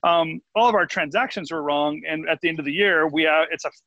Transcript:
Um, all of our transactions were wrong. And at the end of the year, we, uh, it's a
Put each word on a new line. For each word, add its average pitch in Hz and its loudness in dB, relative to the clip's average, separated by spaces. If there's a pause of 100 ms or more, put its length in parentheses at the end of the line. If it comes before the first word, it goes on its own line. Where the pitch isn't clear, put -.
Um, 170 0 (140)
all 226 4
of 220 2
our 175 2
transactions 175 -4
were 156 -6
wrong. 147 0
And 160 -6
at 160 -2
the 170 0
end 165 -4
of 143 -6
the 143 -4
year, 170 2
we, 156 0
uh, 160 4
it's 160 -8
a 151 -6 (160)